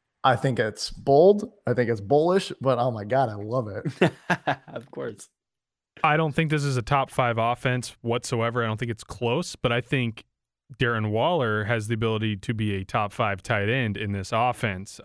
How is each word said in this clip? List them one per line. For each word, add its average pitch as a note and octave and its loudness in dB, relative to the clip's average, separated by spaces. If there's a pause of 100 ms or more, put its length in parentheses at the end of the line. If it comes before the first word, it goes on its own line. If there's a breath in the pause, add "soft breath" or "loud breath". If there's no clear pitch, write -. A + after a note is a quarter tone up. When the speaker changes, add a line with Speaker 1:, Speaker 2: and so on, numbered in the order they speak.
(220)
Speaker 1:
I B2+ 6
think B2 0
it's A2 -2
bold. F#3+ 6 (160)
I B2 2
think A2+ 0
it's A2+ 0
bullish, D#3 2
but B2 2
oh B2+ 0
my G#2+ -6
God, B2 0
I G#2+ -6
love A2 -4
it. G#2+ 0 (160)
Speaker 2:
<laughs> - -4
Of B2+ -14
course. B2 -12 (760)
Speaker 3:
I D3+ 4
don't D#3+ 0
think D#3+ 0
this D3 0
is C#3 0
a B2 0
top C3+ 0
five A#2+ 0
offense B2 -2
whatsoever. A#2 -2
I A2+ 0
don't G#2+ -2
think A#2 -4
it's A2 -10
close, B2+ -4
but A#2+ 0
I A#2+ 0
think A#2+ -2 (540)
Darren A2+ 0
Waller A2+ 0
has G#2+ -2
the A#2 0
ability A2 0
to A2+ -4
be G#2+ -2
a F#2+ -6
top G#2+ -4
five G2+ -4
tight G#2 -2
end A#2 0
in G#2 -4
this G2 -6
offense, A2+ -2